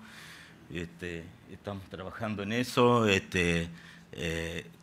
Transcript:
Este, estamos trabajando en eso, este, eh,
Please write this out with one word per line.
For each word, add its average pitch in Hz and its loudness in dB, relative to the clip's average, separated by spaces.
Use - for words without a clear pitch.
Este, 85 -8
estamos 98 -10
trabajando 101 -6
en 101 -4
eso, 120 4
este, 87 4
eh, 82 -6